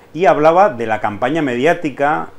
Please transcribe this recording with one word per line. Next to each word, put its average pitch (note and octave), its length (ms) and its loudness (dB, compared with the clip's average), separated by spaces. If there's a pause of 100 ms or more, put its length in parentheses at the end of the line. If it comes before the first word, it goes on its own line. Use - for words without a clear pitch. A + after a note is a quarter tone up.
(140)
y D#3+ 100 -2
hablaba E3 460 4
de A#2 160 -6
la A2 140 -2
campaña B2 420 -2
mediática D3 960 -2